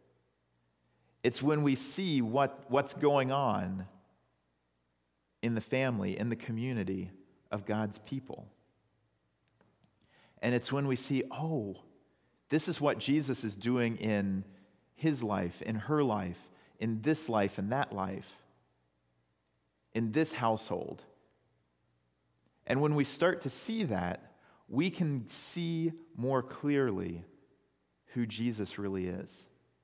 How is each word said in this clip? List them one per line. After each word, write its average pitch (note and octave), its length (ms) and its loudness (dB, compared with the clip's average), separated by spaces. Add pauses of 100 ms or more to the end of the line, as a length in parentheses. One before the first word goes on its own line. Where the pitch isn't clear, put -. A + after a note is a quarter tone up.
(1200)
It's A#2+ 180 2
when D3+ 200 4
we C#3 120 6
see D#3+ 460 0
what, C3 480 0
what's C#3 240 2
going C#3+ 400 4
on G2 540 0 (1500)
in A#2 140 0
the G#2+ 80 0
family, A#2 560 0
in A#2 100 -2
the A#2 80 0
community A2 760 -4 (400)
of G2+ 140 -4
God's G#2+ 360 -2
people. - 460 -10 (2000)
And A#2+ 120 2
it's A#2+ 180 0
when C#3 140 0
we C3 100 2
see, C3 340 0
"Oh, C3 460 -4 (720)
this D3+ 180 2
is D#3+ 140 -2
what C#3+ 180 4
Jesus C3+ 460 0
is G2+ 120 -4
doing A#2 400 2
in G2 480 0 (520)
his D3 260 0
life, F#2+ 400 -2
in A2 140 -4
her D3 260 0
life, G2+ 360 0 (420)
in A2 200 -2
this D3+ 280 0
life, G#2 300 2
and G2 120 -2
that C3 220 -2
life, F#2+ 360 -4 (1700)
in A#2 180 0
this D#3 200 2
household." - 680 -2 (1600)
And C3 140 2
when D3+ 140 4
we D3 100 4
start E3+ 380 2
to C3 80 -2
see A3 340 -2
that, F2+ 480 -2 (360)
we E3+ 200 2
can C#3+ 400 -2
see E3 640 -2 (240)
more B2+ 260 2
clearly G#2 840 0 (920)
who A#2+ 100 0
Jesus G#2+ 540 -4
really F#2+ 280 -2
is. - 360 -8 (420)